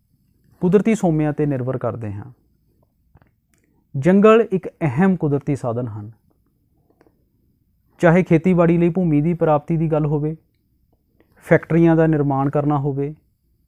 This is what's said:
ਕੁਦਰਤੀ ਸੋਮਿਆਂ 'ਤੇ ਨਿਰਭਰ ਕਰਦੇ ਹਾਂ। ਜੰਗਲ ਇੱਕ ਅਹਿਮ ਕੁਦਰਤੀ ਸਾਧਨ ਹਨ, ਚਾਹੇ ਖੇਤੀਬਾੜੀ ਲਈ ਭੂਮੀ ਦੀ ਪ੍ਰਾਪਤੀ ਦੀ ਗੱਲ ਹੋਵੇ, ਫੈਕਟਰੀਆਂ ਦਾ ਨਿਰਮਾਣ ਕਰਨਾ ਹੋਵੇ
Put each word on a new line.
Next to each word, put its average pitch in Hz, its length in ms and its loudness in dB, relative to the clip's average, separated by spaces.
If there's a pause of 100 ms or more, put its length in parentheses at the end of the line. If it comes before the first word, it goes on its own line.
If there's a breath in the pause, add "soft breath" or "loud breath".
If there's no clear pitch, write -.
(600)
ਕੁਦਰਤੀ 196 340 2
ਸੋਮਿਆਂ 156 380 -2
'ਤੇ 147 120 -2
ਨਿਰਭਰ 123 320 -4
ਕਰਦੇ 113 360 -8
ਹਾਂ। 104 180 -14 (1600)
ਜੰਗਲ 202 560 4
ਇੱਕ 190 160 -4
ਅਹਿਮ 170 480 0
ਕੁਦਰਤੀ 143 400 -2
ਸਾਧਨ 123 320 -6
ਹਨ, 107 240 -14 (1900)
ਚਾਹੇ 170 220 4
ਖੇਤੀਬਾੜੀ 170 540 2
ਲਈ 170 120 2
ਭੂਮੀ 165 320 0
ਦੀ 170 120 -2
ਪ੍ਰਾਪਤੀ 160 440 -2
ਦੀ 156 140 -2
ਗੱਲ 156 140 0
ਹੋਵੇ, 151 300 -4 (1080)
ਫੈਕਟਰੀਆਂ 165 500 2
ਦਾ 160 120 2
ਨਿਰਮਾਣ 143 420 0
ਕਰਨਾ 147 300 -2
ਹੋਵੇ 143 340 -6 (540)